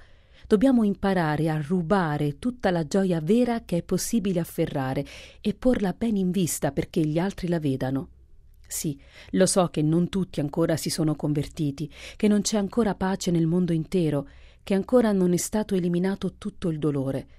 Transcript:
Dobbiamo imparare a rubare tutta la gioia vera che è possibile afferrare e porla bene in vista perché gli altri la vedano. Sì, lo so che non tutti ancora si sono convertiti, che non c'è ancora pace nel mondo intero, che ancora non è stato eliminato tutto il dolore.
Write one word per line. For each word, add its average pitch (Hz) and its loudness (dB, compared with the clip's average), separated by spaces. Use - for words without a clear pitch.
Dobbiamo 233 4
imparare 170 0
a 156 -2
rubare 156 0
tutta 247 -4
la 170 0
gioia 185 0
vera 233 2
che - -4
è 170 -2
possibile 185 -2
afferrare 143 -2
e 214 -2
porla 208 0
bene 226 0
in 185 2
vista 170 0
perché 160 -2
gli 151 0
altri 190 -2
la 170 0
vedano. 135 -2
Sì, - -6
lo 185 6
so 180 2
che 160 -2
non 165 2
tutti 185 -4
ancora 165 0
si - -6
sono 156 0
convertiti, 147 -4
che 214 0
non 208 4
c'è 220 -2
ancora 202 0
pace 190 -2
nel 170 2
mondo 170 2
intero, 156 0
che - -2
ancora 220 4
non 185 4
è 175 4
stato 208 -2
eliminato 180 -2
tutto 196 -6
il 156 -4
dolore. 135 -2